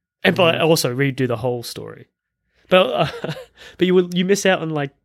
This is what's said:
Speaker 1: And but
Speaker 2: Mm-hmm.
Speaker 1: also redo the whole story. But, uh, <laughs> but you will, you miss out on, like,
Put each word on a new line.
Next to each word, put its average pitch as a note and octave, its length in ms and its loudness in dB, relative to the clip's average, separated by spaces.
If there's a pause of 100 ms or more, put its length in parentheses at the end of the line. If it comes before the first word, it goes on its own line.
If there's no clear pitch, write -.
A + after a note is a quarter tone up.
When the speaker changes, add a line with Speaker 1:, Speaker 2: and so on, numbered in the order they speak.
(220)
Speaker 1:
And F#3 140 2
but E3 180 4
Speaker 2:
Mm-hmm. - 100 0
Speaker 1:
also D#3 300 2
redo C3+ 320 0
the A#2 120 -2
whole B2 260 -4
story. - 420 -14 (640)
But, F#3 180 4
uh, E3 240 -2 (120)
<laughs> D3 100 -8 (440)
but - 100 0
you F3+ 60 2
will, F3+ 220 4
you F3+ 100 0
miss G3 220 0
out F#3+ 140 2
on, D#3+ 100 -6
like, C#3+ 220 -4 (120)